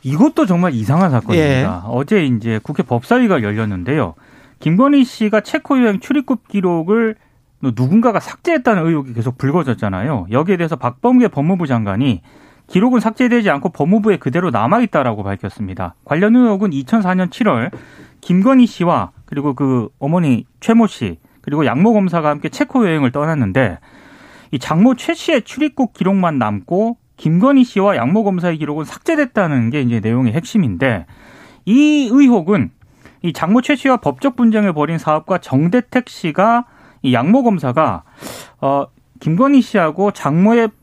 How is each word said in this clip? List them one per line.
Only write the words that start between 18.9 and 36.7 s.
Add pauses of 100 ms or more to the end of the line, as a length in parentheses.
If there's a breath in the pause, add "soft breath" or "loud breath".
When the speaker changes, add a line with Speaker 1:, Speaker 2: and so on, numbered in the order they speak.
Speaker 1:
그리고
그 (100)
어머니 (140)
최모
씨 (220 soft breath)
그리고
양모
검사가
함께
체코
여행을
떠났는데 (720 loud breath)
이
장모
최
씨의
출입국
기록만
남고 (180)
김건희
씨와
양모
검사의
기록은
삭제됐다는
게
이제
내용의
핵심인데 (580 loud breath)
이
의혹은 (520 soft breath)
이
장모
최
씨와
법적
분쟁을
벌인
사업가
정대택
씨가 (380 soft breath)